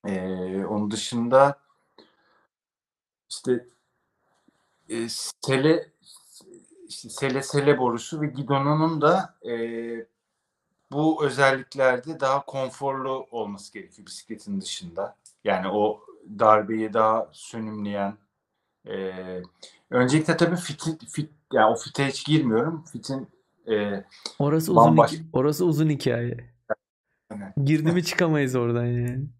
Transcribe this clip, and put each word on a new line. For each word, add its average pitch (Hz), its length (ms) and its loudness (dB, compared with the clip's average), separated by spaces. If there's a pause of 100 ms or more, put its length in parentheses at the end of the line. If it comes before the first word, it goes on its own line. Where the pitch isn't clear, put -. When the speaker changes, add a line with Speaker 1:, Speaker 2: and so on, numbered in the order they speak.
Speaker 1:
E, 95 140 -4 (440)
onun 104 260 -4
dışında 123 680 4 (1700)
işte, 123 360 -2 (1200)
e, 117 200 -6
sele, 135 800 0 (1000)
işte - 200 -16
sele, 135 340 -4
sele 143 360 2
borusu 123 420 -2
ve 151 60 -2
gidonunun 143 760 0
da, 175 340 2 (160)
e, 117 40 -4 (1400)
bu 151 320 2
özelliklerde 131 960 0
daha 139 240 0
konforlu 135 880 -6
olması 101 420 -8
gerekiyor 98 340 -20
bisikletin 101 540 -10
dışında. 90 560 -10 (280)
Yani 95 240 0
o 104 320 0 (380)
darbeyi 107 540 4
daha 110 400 2
sönümleyen, 104 840 -8 (680)
e, 95 260 -8 (760)
öncelikle 139 460 2
tabii 170 200 2
fit, 156 520 -8
fit, - 220 -8 (220)
yani 113 200 6
o 117 40 0
fite - 300 -4
hiç - 200 -6
girmiyorum. 147 640 2
Fit'in, 135 360 -10 (420)
e, 101 340 -2 (340)
Speaker 2:
Orası 160 340 0
uzun 117 120 8
Speaker 1:
bambaşka 80 320 6
Speaker 2:
hik-, - 160 -12
orası 147 320 2
uzun 156 260 2
hikaye. 120 460 -2 (960)
Speaker 1:
Aynen. 202 240 -14 (100)
Speaker 2:
Girdi 156 280 2
mi 175 120 2
çıkamayız 147 520 0
oradan 120 300 0
yani. 123 420 -2 (120)